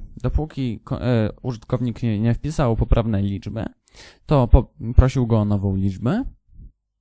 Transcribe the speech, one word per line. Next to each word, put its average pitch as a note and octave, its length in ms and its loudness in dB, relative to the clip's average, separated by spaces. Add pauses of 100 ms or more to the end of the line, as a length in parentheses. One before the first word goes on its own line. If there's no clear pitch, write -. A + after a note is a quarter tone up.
(160)
dopóki C3 640 -4
ko-, - 220 -8
e, A2 300 0 (100)
użytkownik A#2+ 600 -6
nie, G#2+ 180 -2
nie A#2 140 2
wpisał C#3 420 -2
poprawnej A2 480 2
liczby, G2+ 400 -6 (600)
to C3 220 4
po-, - 260 4 (220)
prosił B2+ 300 4
go A2+ 140 2
o G#2 40 2
nową G2+ 320 0
liczbę. G2+ 480 -2 (760)